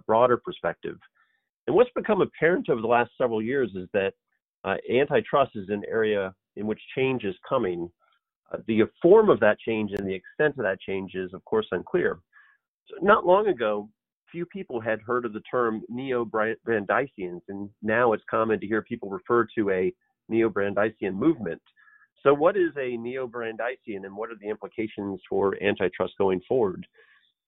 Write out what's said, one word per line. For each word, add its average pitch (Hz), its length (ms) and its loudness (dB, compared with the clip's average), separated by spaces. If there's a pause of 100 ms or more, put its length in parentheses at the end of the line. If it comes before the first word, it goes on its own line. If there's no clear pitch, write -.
broader 117 320 4
perspective. - 600 -8 (680)
And 139 100 0
what's 247 200 6
become 202 260 0
apparent 170 480 0
over 127 100 2
the 110 80 -4
last 117 300 4
several 113 240 0
years 123 340 -2
is 90 180 -10
that, 98 200 0 (520)
uh, 95 100 0 (120)
antitrust 135 680 2
is 95 140 -10
an 104 200 -2
area 104 460 0 (220)
in 104 100 -6
which 107 120 -4 (160)
change 131 280 0
is 98 120 -4 (120)
coming. 90 420 -2 (600)
Uh, - 60 -8 (100)
the 110 160 4 (180)
form 202 280 8
of 123 100 6
that 104 180 4
change 107 400 -2
and 98 100 -4
the 95 60 -4
extent 143 460 -2
of 113 40 -4
that 95 160 -2
change 95 360 -6
is, 92 180 -6
of 87 120 -16
course, 110 260 0
unclear. 90 480 -2 (720)
So - 120 -16
not 208 240 4
long 196 220 4
ago, 110 420 -2 (420)
few 170 140 -8
people 170 340 -8
had 110 220 -4
heard 120 240 -4
of 104 80 -8
the 107 160 -10
term 113 400 0
neo-Brandeisians, 110 1600 -2
and 98 220 -10 (120)
now 113 320 2
it's - 160 -4
common 113 300 0
to 101 80 -10
hear 107 160 -2
people 113 260 -10
refer 110 380 0 (100)
to 101 140 0
a 92 200 0 (380)
neo-Brandeisian 104 880 0
movement. 107 460 -2 (640)
So 143 100 6
what 170 240 2
is 170 200 2
a 127 200 -4
neo-Brandeisian, 113 1080 -8
and 98 140 -12
what 117 140 -8
are 113 100 -14
the 104 80 -8
implications 101 800 -6
for 98 340 2
antitrust 98 540 0
going 95 300 2
forward? 110 380 0 (640)